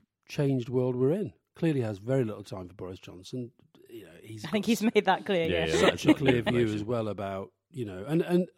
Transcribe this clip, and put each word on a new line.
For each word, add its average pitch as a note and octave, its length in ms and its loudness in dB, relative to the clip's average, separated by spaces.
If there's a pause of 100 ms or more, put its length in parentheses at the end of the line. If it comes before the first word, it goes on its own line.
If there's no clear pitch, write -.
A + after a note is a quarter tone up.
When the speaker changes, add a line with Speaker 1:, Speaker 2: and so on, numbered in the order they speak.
(280)
Speaker 1:
changed C3+ 420 -2
world B2+ 260 0
we're B2+ 160 2
in. F#3 220 -4 (220)
Clearly D#3 260 0
has G#2+ 180 -2
very B2+ 240 0
little G#2 200 -6
time F#2 240 -12
for F#2 60 -18
Boris F#2+ 260 -12
Johnson. G2+ 520 -12 (380)
You - 160 -18
know, - 60 -20 (120)
he's A2 220 -14
Speaker 2:
I D#3+ 40 -10
think G#3 160 -2
Speaker 1:
got - 40 0
Speaker 2:
he's A3+ 140 2
made G#3+ 220 4
that F#3 200 2
clear, F3 200 2
Speaker 3:
Yeah, E3 200 2
Speaker 2:
yeah. - 0 -
Speaker 3:
yeah, D#3+ 140 0
Speaker 1:
such - 20 4 (100)
Speaker 3:
that's - 140 -2
Speaker 1:
a - 40 0
Speaker 3:
not C#4+ 120 6
new C#3+ 100 0
Speaker 1:
clear B2 100 4
view D#3 100 -2 (100)
Speaker 3:
information. G#2+ 140 0
Speaker 1:
as G#2 80 -4
well A2+ 260 -2
about, G2 420 -6 (200)
you B2 140 -8
know, F#2+ 220 -10
and, D#3+ 140 2
and F3 260 2 (100)